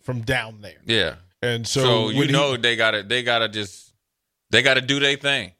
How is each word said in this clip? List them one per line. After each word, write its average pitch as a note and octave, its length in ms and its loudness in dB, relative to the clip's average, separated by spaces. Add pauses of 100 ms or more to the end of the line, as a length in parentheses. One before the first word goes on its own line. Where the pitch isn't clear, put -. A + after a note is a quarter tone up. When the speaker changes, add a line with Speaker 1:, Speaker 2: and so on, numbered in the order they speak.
Speaker 1:
from B2 180 -6
down A2 400 -4
there. F#2 240 -20
Speaker 2:
Yeah. G#2 300 0 (260)
Speaker 1:
And A#2 260 -4
so C3+ 140 -2
Speaker 2:
So A2+ 300 2
you C3+ 80 -2
Speaker 1:
when D3+ 80 2
he C3+ 40 0
Speaker 2:
know C3+ 240 2
they A#2 220 0
gotta, A2 260 2
they A#2+ 200 -2
gotta A#2 260 0
just, G#2 420 -10 (600)
they A2+ 100 4
gotta C3 180 4
do C3+ 220 -2
their C#3 160 2
thing. C3+ 420 -4